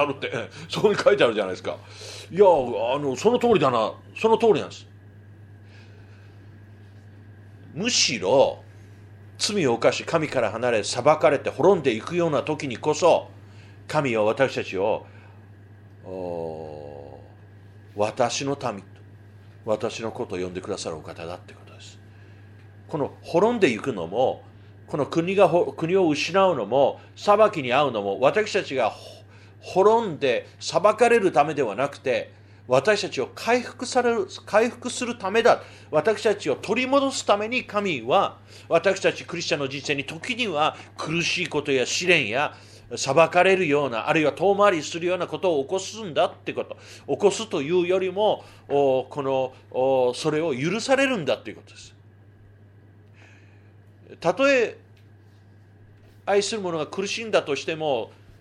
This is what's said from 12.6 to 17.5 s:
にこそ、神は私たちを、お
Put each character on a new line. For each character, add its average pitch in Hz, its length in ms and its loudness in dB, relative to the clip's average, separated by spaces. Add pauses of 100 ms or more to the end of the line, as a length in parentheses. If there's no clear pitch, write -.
に 113 100 -8
こ 147 160 -2
そ、 147 340 2 (580)
神 139 300 -2
は 107 80 2
私 113 300 0
た 113 100 -6
ち 95 140 -6
を、 98 280 -2 (1000)
お 78 1120 -12 (760)